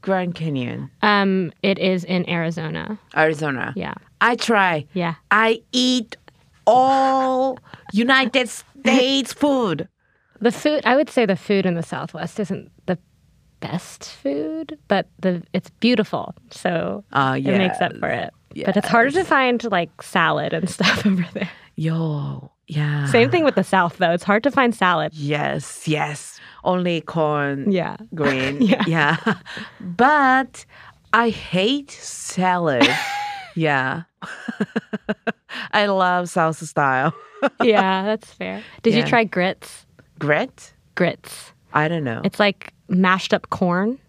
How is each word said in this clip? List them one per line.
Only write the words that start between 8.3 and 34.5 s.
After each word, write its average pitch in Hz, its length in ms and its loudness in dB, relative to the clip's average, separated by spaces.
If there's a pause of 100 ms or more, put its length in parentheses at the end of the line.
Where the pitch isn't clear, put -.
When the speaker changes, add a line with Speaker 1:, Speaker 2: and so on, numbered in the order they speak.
Speaker 1:
States 262 840 0
food. 254 560 0 (520)
Speaker 2:
The 233 120 2
food, 302 340 0
I 254 100 6
would 302 140 2
say 233 160 2
the 190 100 2
food 196 300 0
in 175 80 0
the 170 80 -4
Southwest 165 580 -10
isn't 190 300 -8 (160)
the 180 120 -2 (600)
best - 500 -10
food, 311 680 -6 (100)
but 190 180 2 (140)
the, 180 220 -2 (100)
it's - 160 -4 (120)
beautiful. 220 540 0 (160)
So 185 640 -4
Speaker 1:
Uh, 135 260 2
Speaker 2:
it 190 200 0
makes 185 220 0
up 180 120 0
Speaker 1:
yes. - 80 -12
Speaker 2:
for 165 80 -4
it. - 220 -4 (340)
But 190 120 0
it's 202 120 0
harder 233 240 4
to 330 60 0
Speaker 1:
Yes. 370 100 -2
Speaker 2:
find, 254 420 2
like, 170 320 -4
salad 156 520 0
and 165 160 -2
<laughs> - 60 -12
stuff 196 300 2
over 185 180 2 (100)
there. 196 160 -6 (260)
Speaker 1:
Yo, 151 760 -4 (180)
yeah. 147 380 -2
Speaker 2:
Same 233 240 4
thing 339 140 2
with 269 100 4
the 190 100 2
South, 180 340 2
though. 175 140 2
It's 175 120 -2
hard 208 200 2
to 285 60 4
find 247 240 2
salad. 160 400 0
Speaker 1:
Yes, 147 720 -4
yes. 151 540 -4 (240)
Only 180 380 0
corn, 147 680 -2
Speaker 2:
Yeah. 170 260 -2 (180)
Speaker 1:
green. 139 480 -2
Speaker 2:
<laughs> - 0 -
Yeah. 214 240 0
Speaker 1:
Yeah. 160 480 0 (460)
But 262 840 2 (480)
I 233 180 4
hate 233 600 -2
salad. 175 1040 0
Speaker 2:
<laughs> - 60 -4 (580)
Speaker 1:
Yeah. 147 460 -2 (200)
<laughs> - 1500 -8